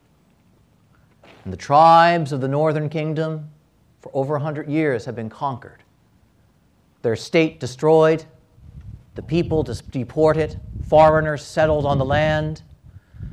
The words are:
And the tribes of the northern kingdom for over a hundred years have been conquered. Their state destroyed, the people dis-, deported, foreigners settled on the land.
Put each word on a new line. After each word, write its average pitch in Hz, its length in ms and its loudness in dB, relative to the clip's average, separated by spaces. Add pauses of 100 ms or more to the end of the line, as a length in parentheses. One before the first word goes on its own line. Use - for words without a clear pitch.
(1500)
And 92 80 -10
the 90 40 -12
tribes 165 760 4
of 131 80 -4
the 131 80 -2
northern 151 400 -2
kingdom 156 600 -6 (520)
for - 120 -20
over 139 220 -2
a 135 60 -4
hundred 151 260 -8
years 143 380 -2
have 120 100 -10
been 110 140 -8
conquered. - 540 -10 (1160)
Their 113 140 0
state 160 460 -2
destroyed, 156 640 2 (920)
the 110 60 -12
people 160 420 -2
dis-, 120 160 -8
deported, 151 800 -2 (220)
foreigners 156 640 4
settled 156 400 0
on 139 120 0
the 135 60 0
land. 156 600 -2 (680)